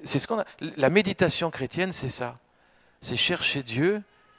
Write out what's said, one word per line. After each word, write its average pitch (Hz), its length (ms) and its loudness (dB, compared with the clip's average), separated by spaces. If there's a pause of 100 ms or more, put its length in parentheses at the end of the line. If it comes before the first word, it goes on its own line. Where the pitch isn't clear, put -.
c'est 143 160 2
ce - 80 -2
qu'on 226 120 -2
a... - 60 -2 (320)
La 135 120 4
méditation 185 600 2
chrétienne, 170 420 -4
c'est 135 180 -4
ça. 120 260 -6 (640)
C'est 120 160 -4
chercher 160 460 0
Dieu, 151 380 2 (380)